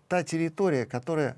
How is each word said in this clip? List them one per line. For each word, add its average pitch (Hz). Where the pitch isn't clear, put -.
та 180
территория, 160
которая 143